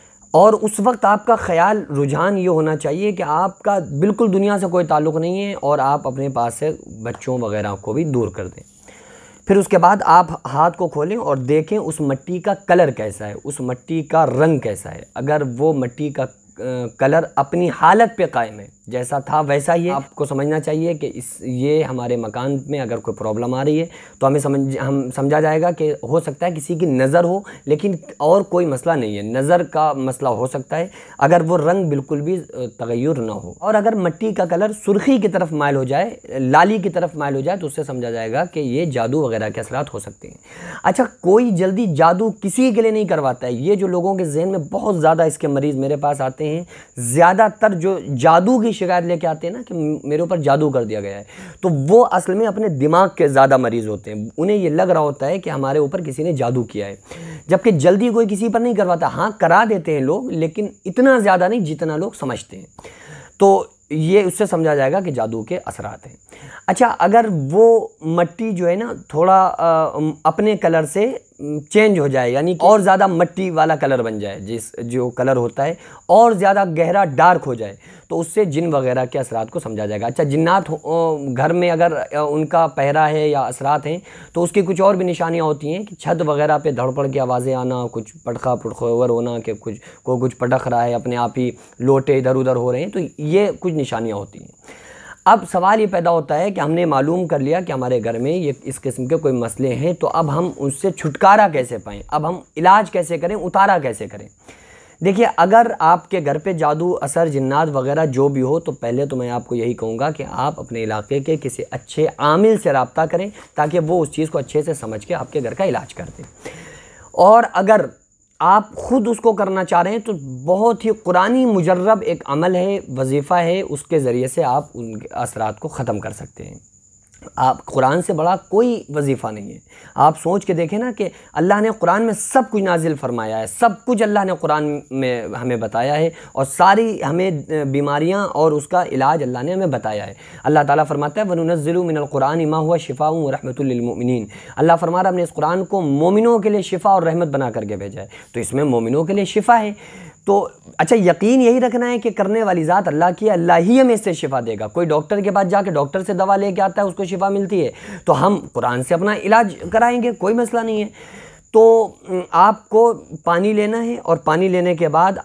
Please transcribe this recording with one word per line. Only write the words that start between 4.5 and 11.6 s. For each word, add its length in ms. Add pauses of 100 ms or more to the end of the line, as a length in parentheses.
से 80
कोई 180
ताल्लुक़ 320
नहीं 260
है 120
और 260
आप 260
अपने 220
पास 260
से 240 (100)
बच्चों 520
वगैरह 340
को 180
भी 120
दूर 260
कर 140
दें। 180 (880)
फिर 80
उसके 220
बाद 240
आप 440
हाथ 240
को 180
खोलें 280
और 220
देखें 400